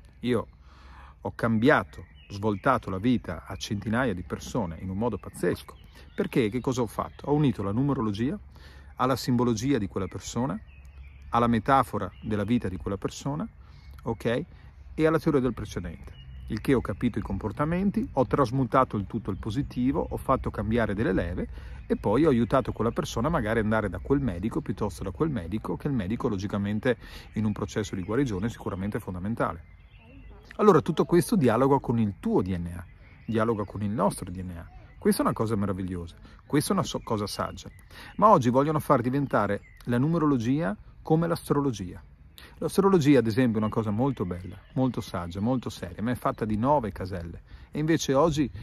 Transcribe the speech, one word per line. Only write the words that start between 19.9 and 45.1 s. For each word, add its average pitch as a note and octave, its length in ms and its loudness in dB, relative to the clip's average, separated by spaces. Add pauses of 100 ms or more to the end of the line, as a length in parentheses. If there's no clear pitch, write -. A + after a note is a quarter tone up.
ho A#2+ 80 -4
fatto - 320 0
cambiare A2 420 0
delle G#2+ 200 0
leve F2 360 -2 (380)
e - 100 0
poi A#2+ 300 2
ho - 20 6
aiutato A#2+ 440 4
quella A2+ 180 0
persona D3 400 -2
magari A#2 300 0
ad G#2+ 40 2
andare G#2+ 240 2
da F2+ 100 -8
quel C#3 220 0
medico A2+ 400 -2
piuttosto G#2+ 420 -4
da F2+ 80 -6
quel D#3+ 200 -2
medico, B2 460 -4
che - 120 -4
il C#3 60 -2
medico A#2 340 -2
logicamente G#2 680 -2 (360)
in A2 120 0
un G#2+ 60 2
processo G2+ 420 -4
di F#2 80 -4
guarigione A2+ 480 -2
sicuramente G2+ 480 -6
è - 20 -12
fondamentale. G2+ 640 -4 (920)
Allora G3 260 8
tutto D#3+ 240 0
questo F3 300 4
dialoga C3 420 6
con A#2 200 0
il G#2 220 2
tuo G#3+ 220 2
D F#2+ 120 -2
N E2+ 200 -4
A, F2+ 100 -12 (400)
dialoga A2 400 0
con G2+ 180 -8
il G#2 80 -2
nostro B2+ 400 0
D F2+ 60 -10
N F2+ 140 -8
A. E2+ 180 -12 (300)
Questa G#3 240 2
è - 20 2
una G3+ 100 2
cosa A2 220 0
meravigliosa, F#2 600 -4 (280)
questa - 260 0
è - 40 2
una E3+ 100 0
so-, - 160 -6
cosa G#2 260 -4
saggia. F2 440 -6 (460)
Ma G3+ 120 8
oggi C#3 220 8
vogliono D3 280 4
far C#3 220 4
diventare B2 840 0
la A#2+ 120 0
numerologia D3+ 800 2 (240)
come E3 260 2
l'astrologia. C3+ 800 -2 (540)
L'astrologia, E3 600 6
ad A2+ 80 6
esempio, A2 340 2
è - 20 2
una G#2+ 100 0
cosa G#2+ 180 0
molto A#2+ 340 0
bella, F2+ 320 -8 (180)
molto B2+ 260 0
saggia, F2 400 -6